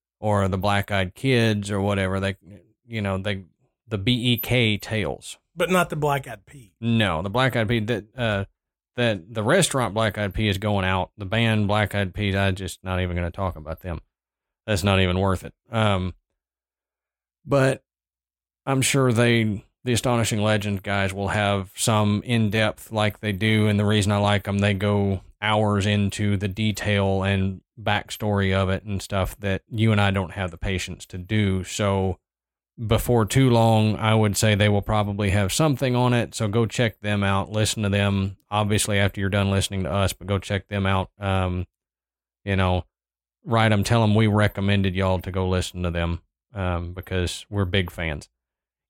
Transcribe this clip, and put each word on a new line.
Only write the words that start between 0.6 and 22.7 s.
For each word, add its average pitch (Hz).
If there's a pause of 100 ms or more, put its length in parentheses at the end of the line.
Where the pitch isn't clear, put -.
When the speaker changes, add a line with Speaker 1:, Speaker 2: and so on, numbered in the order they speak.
Speaker 1:
kids 113
or 101
whatever. 98
They, 98 (500)
you 113
know, 98
they, 98 (460)
the 113
B 123
E -
K 113
tales. 92 (200)
Speaker 2:
But 170
not 180
the 165
Black 143
Eyed 107
Peas. 127 (100)
Speaker 1:
No, 110
the 98
Black 123
Eyed 110
Peas, 113
that, 107 (120)
uh, 107 (500)
that 113
the 113
restaurant 127
Black 110
Eyed 101
Peas 107
is 92
going 101
out. 92
The 101
band 110
Black 104
Eyed 98
Peas, 101
I 98
just 92
not 92
even 87
gonna 87
talk 92
about 78
them. 82 (640)
That's 95
not 95
even 92
worth 95
it. 73 (180)
Um, 101 (1300)
but 135 (800)
I'm 135
sure 131
they, 113 (200)
the 127
Astonishing 117
Legend 104
guys, 98
will 98
have 101
some 104
in-depth 110